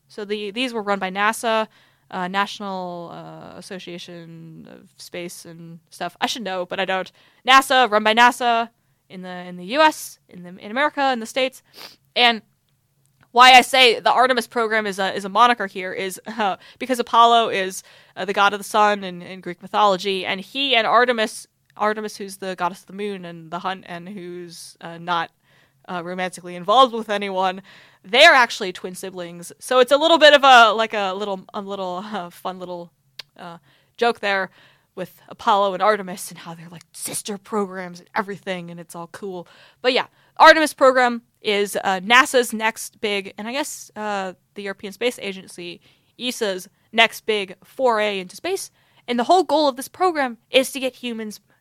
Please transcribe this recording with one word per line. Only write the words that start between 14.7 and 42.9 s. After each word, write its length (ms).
is 140
a, 140
is 120
a 40
moniker 380
here 260
is, 340
uh, 300
because 220
Apollo 500
is, 340
uh, 80
the 80
god 200
of 60
the 60
sun 400
in, 160
in 200
Greek 200
mythology, 640
and 140
he 360
and 100
Artemis, 600
Artemis, 380
who's 220
the 180
goddess 240
of 60
the 80
moon 320
and 260
the 80
hunt, 280
and 200
who's, 720
uh, 180
not, 340
uh, 160
romantically 500
involved 380
with 160
anyone, 520
they're 320
actually 380
twin 240
siblings. 640
So 200
it's 120
a 60
little 200
bit 160
of 120
a, 260
like, 220
a 180
little, 420
a 60
little, 380
uh, 320
fun 300
little, 340
uh, 220
joke 240
there 300
with 320
Apollo 460
and 100
Artemis 480
and 60
how 160
they're, 160
like, 240
sister 440
programs 600
and 160
everything, 560
and 80
it's 160
all 120
cool. 380
But 100
yeah, 160
Artemis 360
program 500
is, 420
uh, 160
nasa's 540
next 480